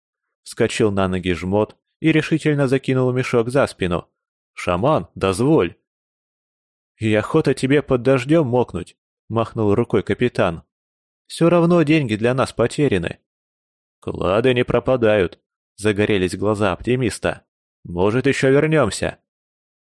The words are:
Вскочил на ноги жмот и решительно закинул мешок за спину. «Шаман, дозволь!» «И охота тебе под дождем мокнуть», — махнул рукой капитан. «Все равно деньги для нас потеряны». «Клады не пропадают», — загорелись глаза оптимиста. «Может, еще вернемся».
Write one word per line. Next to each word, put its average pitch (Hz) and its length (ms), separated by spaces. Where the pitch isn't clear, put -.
Вскочил - 480
на 98 180
ноги 90 240
жмот 95 440
и 160 120
решительно 151 560
закинул 127 440
мешок 123 360
за 123 180
спину. 87 400
«Шаман, 98 640
дозволь!» 98 640
«И 107 160
охота 139 400
тебе 139 280
под 127 200
дождем 135 460
мокнуть», — 113 500
махнул 110 440
рукой 117 280
капитан. 101 640
«Все - 220
равно 170 340
деньги 143 340
для 117 180
нас 127 180
потеряны». 117 680
«Клады 104 520
не 123 120
пропадают», — 110 760
загорелись 98 600
глаза 101 360
оптимиста. 113 760
«Может, 104 420
еще 135 240
вернемся». 143 680